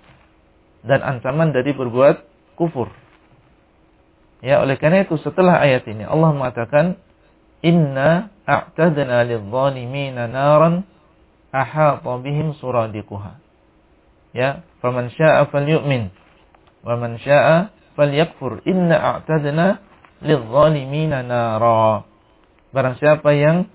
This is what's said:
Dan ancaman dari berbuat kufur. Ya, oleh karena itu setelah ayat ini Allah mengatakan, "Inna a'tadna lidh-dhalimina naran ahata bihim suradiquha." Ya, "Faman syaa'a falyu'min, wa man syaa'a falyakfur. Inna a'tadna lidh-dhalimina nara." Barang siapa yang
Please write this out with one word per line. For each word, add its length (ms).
Dan 160
ancaman 480
dari 240
berbuat 480
kufur. 320
Ya, 240
oleh 160
karena 240
itu 160
setelah 400
ayat 320
ini 160
Allah 240
mengatakan, 640
"Inna 720
a'tadna 800
lidh-dhalimina 1040
naran 560
ahata 720
bihim 320
suradiquha." 800
Ya, 320
"Faman 320
syaa'a 400
falyu'min, 640
wa 80
man 240
syaa'a 560
falyakfur. 640
Inna 560
a'tadna 640
lidh-dhalimina 960
nara." 880
Barang 240
siapa 400
yang 400